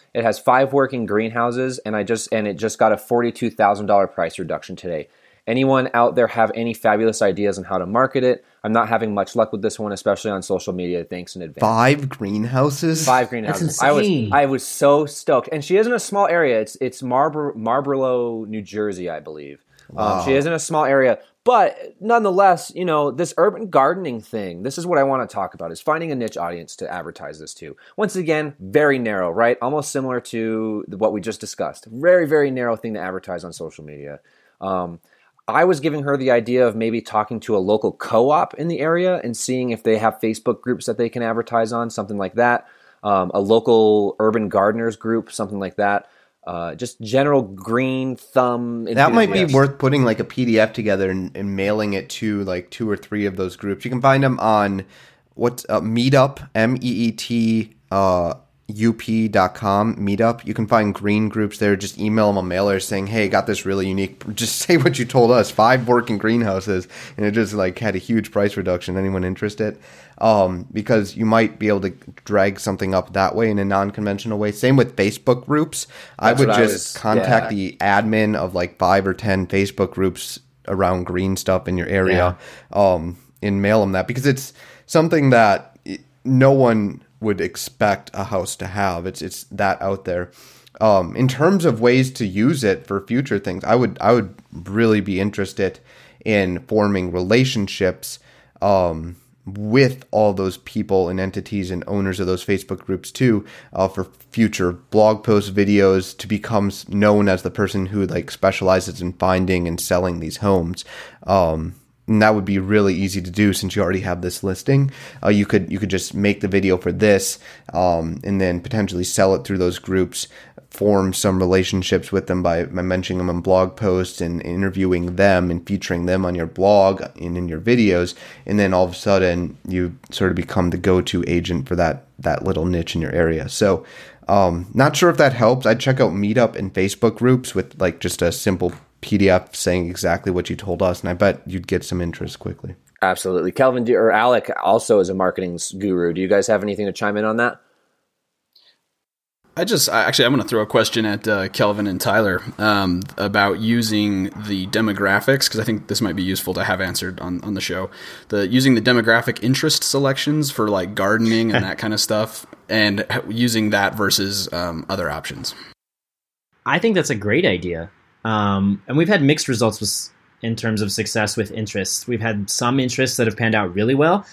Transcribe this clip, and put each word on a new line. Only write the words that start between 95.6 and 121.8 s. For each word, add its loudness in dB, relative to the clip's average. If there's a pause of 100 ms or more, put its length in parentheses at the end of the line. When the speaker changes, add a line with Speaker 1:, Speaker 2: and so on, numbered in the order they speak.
Speaker 2:
in 0
forming 2
relationships, 0 (420)
um, 0 (300)
with 0
all 4
those -2
people 0
and -4
entities -4
and -6
owners -2
of -2
those -2
Facebook -4
groups -8
too, 2 (300)
uh, 2
for -6 (260)
future 0
blog 2
posts, 2
videos, 4
to -12
become -2
s-, -12
known 4
as 0
the -4
person -2
who, -2
like, -6
specializes 0
in -6
finding 2
and -6
selling -2
these -8
homes. 0 (420)
Um, 0 (320)
and 2
that 6
would 0
be 0
really 4
easy -2
to -10
do 4
since -4
you 0
already 0
have -4
this -6
listing. 2 (320)
Uh, 2
you 4
could, 0
you -2
could -2
just -4
make 0
the -2
video 2
for -2
this, 2 (340)
um, 0
and 0
then 0
potentially -2
sell 2
it -2
through -4
those 0
groups, -2 (400)
form 2
some 0
relationships 0